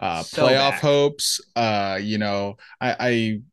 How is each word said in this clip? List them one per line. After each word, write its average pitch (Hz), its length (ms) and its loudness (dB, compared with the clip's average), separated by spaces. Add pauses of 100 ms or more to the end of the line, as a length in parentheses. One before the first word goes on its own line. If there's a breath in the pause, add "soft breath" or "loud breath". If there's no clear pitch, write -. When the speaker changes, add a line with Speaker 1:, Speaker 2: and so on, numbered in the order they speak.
Speaker 1:
Uh, 85 220 -2
Speaker 2:
So - 220 0
Speaker 1:
playoff 135 260 4
Speaker 2:
back. - 100 -6
Speaker 1:
hopes. 143 580 2 (160)
Uh, 104 460 0
you 107 160 -4
know, 101 400 -2 (240 loud breath)
I, 123 180 0
I, 113 420 0 (120)